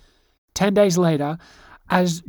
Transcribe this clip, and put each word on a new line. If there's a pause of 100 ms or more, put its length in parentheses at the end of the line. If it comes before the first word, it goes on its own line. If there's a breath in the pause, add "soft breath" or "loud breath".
(540 soft breath)
Ten
days
later, (540 loud breath)
as